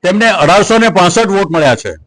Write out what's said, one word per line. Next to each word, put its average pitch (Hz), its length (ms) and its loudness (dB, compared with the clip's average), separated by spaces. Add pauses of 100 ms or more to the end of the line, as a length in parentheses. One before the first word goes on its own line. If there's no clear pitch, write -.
તેમને 208 280 0
અઢારસો 196 480 2
ને 226 100 2
પાસઠ 175 380 0
વોટ 196 240 -2
મળ્યા 151 240 0
છે. 101 200 -10 (120)